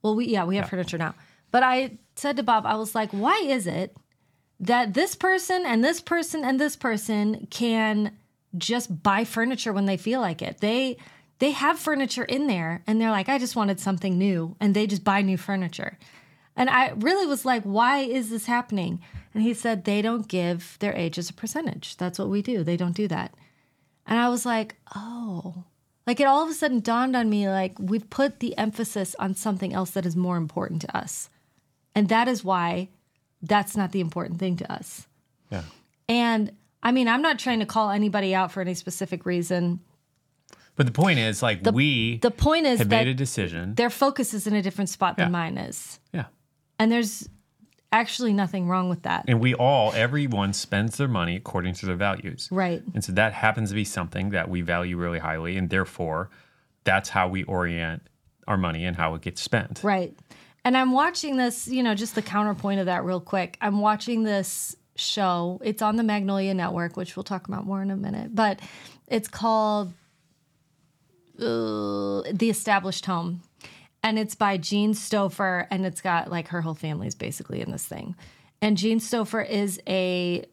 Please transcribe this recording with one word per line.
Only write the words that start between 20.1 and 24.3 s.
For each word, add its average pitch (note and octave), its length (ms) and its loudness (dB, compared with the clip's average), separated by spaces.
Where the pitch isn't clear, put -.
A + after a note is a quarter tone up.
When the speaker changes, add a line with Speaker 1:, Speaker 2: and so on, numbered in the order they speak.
Speaker 1:
give F3 540 -2
their G3+ 140 0
age E3+ 220 -2
as F3 120 -6
a - 40 -14
percentage. - 640 -8
That's F3+ 220 -4
what G3 100 -2
we G3+ 140 0
do. A3 200 -2
They F3 140 0
don't F3 180 0
do G#3 120 -2
that." - 260 -4
And A3+ 140 2
I A#3+ 100 4
was A#3+ 160 -2